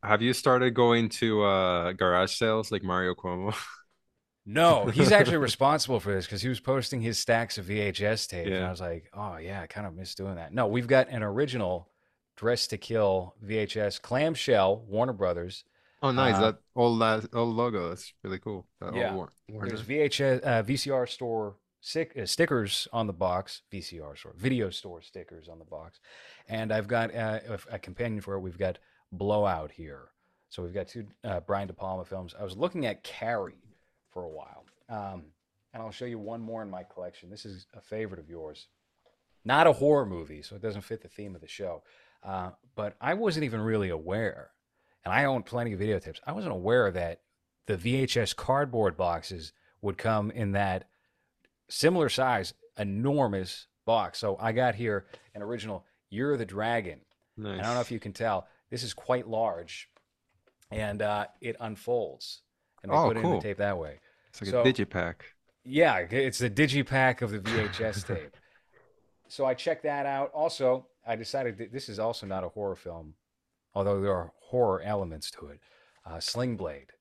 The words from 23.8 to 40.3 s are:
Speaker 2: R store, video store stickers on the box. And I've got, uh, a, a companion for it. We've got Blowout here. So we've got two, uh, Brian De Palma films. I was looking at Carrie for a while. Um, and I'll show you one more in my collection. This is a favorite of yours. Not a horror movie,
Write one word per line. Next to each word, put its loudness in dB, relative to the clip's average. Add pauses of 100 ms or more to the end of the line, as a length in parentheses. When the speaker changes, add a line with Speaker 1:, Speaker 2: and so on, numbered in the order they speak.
Speaker 2:
R -14
store, -18
video 0
store -12
stickers -18
on -18
the -20
box. -16 (480)
And -2
I've 0
got, 0
uh, -2
a, -10
a -6
companion -6
for -8
it. -4
We've -8
got -2 (360)
Blowout 2
here. -16 (400)
So -10
we've -10
got -4
two, -12 (160)
uh, -4
Brian -4
De -12
Palma -6
films. -10
I -8
was -10
looking -2
at -4
Carrie -6 (560)
for -10
a -12
while. -16 (260)
Um, -10 (500)
and -12
I'll -10
show -10
you -8
one -10
more -8
in -10
my -10
collection. -14
This -16
is -16
a -20
favorite -8
of -20
yours. -14 (760)
Not 6
a 10
horror 4
movie, -10